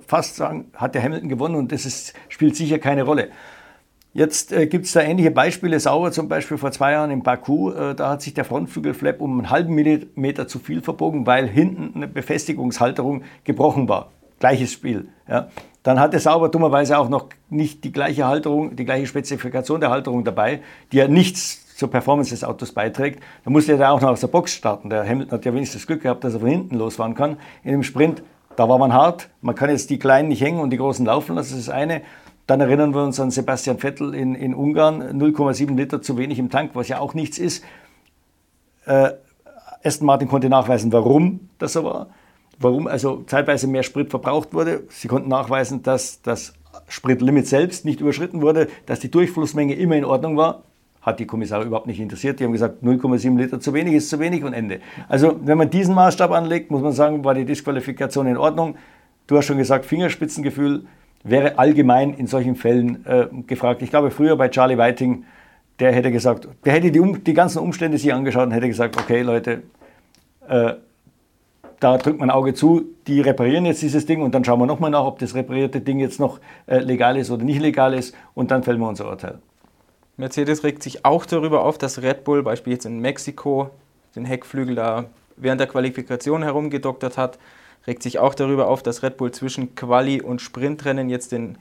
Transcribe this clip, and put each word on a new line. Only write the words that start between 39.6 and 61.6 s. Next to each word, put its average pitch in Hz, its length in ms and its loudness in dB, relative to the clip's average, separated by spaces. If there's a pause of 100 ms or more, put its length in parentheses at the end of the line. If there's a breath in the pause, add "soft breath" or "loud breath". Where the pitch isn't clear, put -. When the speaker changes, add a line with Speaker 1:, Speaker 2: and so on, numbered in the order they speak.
Speaker 1:
Aston 147 220 -2
Martin 139 220 4
konnte 135 200 2
nachweisen, 120 420 2
warum 139 500 4 (180)
das - 160 -6
so 160 100 -2
war, - 220 -6 (520 soft breath)
warum 127 280 2
also 135 400 -4
zeitweise 139 400 0
mehr 131 160 0
Sprit 143 260 -4
verbraucht 135 460 -4
wurde. 160 340 -2
Sie - 200 -14
konnten 131 200 -2
nachweisen, 131 540 -2
dass 127 400 -2
das - 320 -6 (340)
Spritlimit 127 580 2
selbst 165 380 0
nicht 151 160 -4
überschritten 147 400 -2
wurde, 156 280 4 (180 loud breath)
dass 123 120 -4
die 127 120 -10
Durchflussmenge 151 640 0
immer 165 220 2
in 139 100 0
Ordnung 147 320 0
war. 160 240 2 (400)
Hat 113 180 -2
die 110 60 -8
Kommissare 107 380 -4
überhaupt 113 220 -4
nicht 107 140 -8
interessiert. 110 400 -6
Die 131 40 0
haben 117 80 0
gesagt, 113 300 -2
null 123 140 4
Komma 127 220 2
sieben 127 180 2
Liter 127 240 -2
zu 143 140 -4
wenig 165 180 0
ist 147 160 2
zu 147 120 -4
wenig 165 220 -2
und 131 120 -6
Ende. 104 260 -6 (260 loud breath)
Also 156 380 4
wenn 151 140 4
man 160 100 4
diesen 185 260 2
Maßstab 180 360 4
anlegt, 165 400 0
muss 143 100 0
man 147 120 0
sagen, 147 320 2
war 135 100 4
die 131 100 -2
Disqualifikation 139 800 -4
in 123 120 0
Ordnung. 156 380 0 (500 loud breath)
Du 143 100 4
hast 143 80 4
schon 143 140 0
gesagt, 131 260 2
Fingerspitzengefühl 143 1000 -2 (380 soft breath)
wäre 139 340 2
allgemein 139 560 6